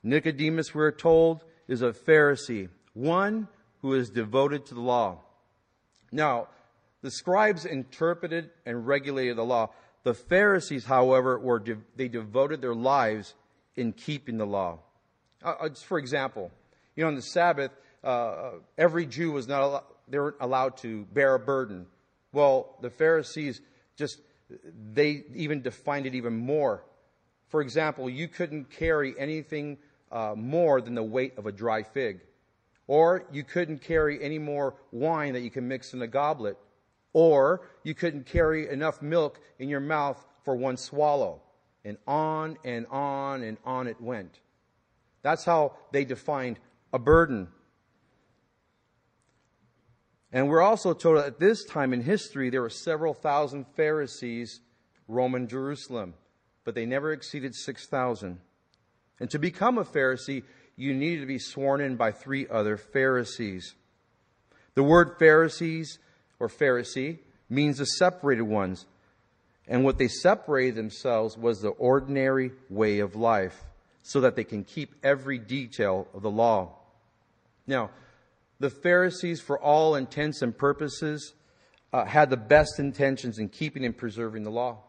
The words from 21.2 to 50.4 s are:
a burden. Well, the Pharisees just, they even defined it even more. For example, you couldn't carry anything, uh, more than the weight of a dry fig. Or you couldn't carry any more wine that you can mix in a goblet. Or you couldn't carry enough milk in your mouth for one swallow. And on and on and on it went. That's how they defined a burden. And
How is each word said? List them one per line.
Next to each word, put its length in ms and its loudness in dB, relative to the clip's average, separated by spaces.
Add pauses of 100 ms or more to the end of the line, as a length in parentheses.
a 20 2
burden. 480 -4 (460)
Well, 480 2
the 100 -10
Pharisees 680 -2 (360)
just, 240 -8 (720)
they 400 2
even 300 -4
defined 440 -6
it 100 -8
even 200 -4
more. 480 -2 (680)
For 100 0
example, 500 -4
you 160 -8
couldn't 420 -8
carry 480 -2
anything, 640 -8 (320)
uh, 260 -6
more 460 2
than 120 -8
the 80 -4
weight 360 -4
of 80 -10
a 60 -6
dry 300 -2
fig. 380 -6 (680)
Or 460 4
you 120 -10
couldn't 340 -4
carry 440 -2
any 160 -6
more 360 -4 (160)
wine 420 -4
that 80 -6
you 100 -10
can 160 -8
mix 280 -10
in 80 -8
a 40 -6
goblet. 520 -2 (560)
Or 520 6 (160)
you 120 -8
couldn't 320 -4
carry 420 0
enough 320 -4
milk 400 -2 (180)
in 120 -8
your 100 -2
mouth 420 -2 (220)
for 100 -2
one 220 -2
swallow. 640 -2 (420)
And 140 -12 (100)
on 560 -2
and 280 -8
on 520 -4
and 220 -8
on 220 -6
it 140 -10
went. 400 -10 (840)
That's 220 0
how 320 2 (160)
they 120 0
defined 540 -6 (340)
a 60 -2
burden. 500 4 (2750)
And 180 2